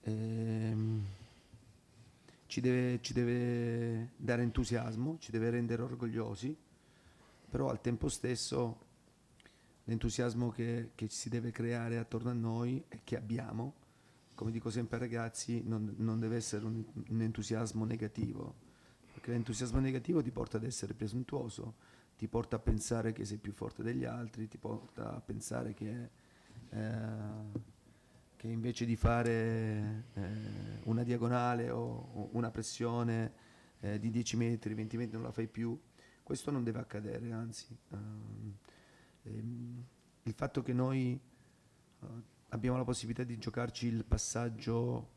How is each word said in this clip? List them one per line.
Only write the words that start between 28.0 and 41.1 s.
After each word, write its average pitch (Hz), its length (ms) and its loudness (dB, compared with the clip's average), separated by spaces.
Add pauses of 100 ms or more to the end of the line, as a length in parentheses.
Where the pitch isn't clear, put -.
che - 120 -8
invece 117 380 0
di 117 120 4
fare, 113 1080 4 (100)
eh, 104 680 -4
una 113 200 2
diagonale 120 680 2
o, 120 440 -2
o 104 200 -4
una 113 180 2
pressione, 117 800 0 (480)
eh, 104 200 0
di 113 120 0
dieci 113 240 0
metri, 117 380 2
venti 110 240 -2
metri 113 160 -2
non 113 100 -4
la 120 80 -4
fai 113 160 -2
più. 117 320 -2 (420)
Questo 143 300 -4
non 131 120 2
deve 113 160 0
accadere, 113 520 -4
anzi, 113 440 -6 (160)
ehm, 107 680 -8 (640)
ehm, 120 600 -6 (400)
il 113 100 -2
fatto - 280 0
che 123 120 0
noi, 127 440 4 (840)